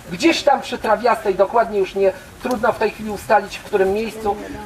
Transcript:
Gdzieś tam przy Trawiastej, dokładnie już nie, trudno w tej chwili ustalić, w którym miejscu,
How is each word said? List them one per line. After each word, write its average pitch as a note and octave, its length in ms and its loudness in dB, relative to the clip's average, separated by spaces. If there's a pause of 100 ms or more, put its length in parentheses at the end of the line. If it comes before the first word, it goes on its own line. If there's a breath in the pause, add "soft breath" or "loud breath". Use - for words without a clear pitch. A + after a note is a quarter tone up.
(120)
Gdzieś C4 320 2
tam C4 180 4
przy - 180 -8
Trawiastej, G#3+ 560 0
dokładnie G3+ 440 2
już F#3 160 0
nie, G3 180 2 (300 loud breath)
trudno A#3+ 300 0
w - 60 -4
tej G#3+ 120 0
chwili G#3+ 200 -10
ustalić, G3+ 480 0
w - 60 -16
którym F#3+ 280 0
miejscu, G#3 440 -4 (300)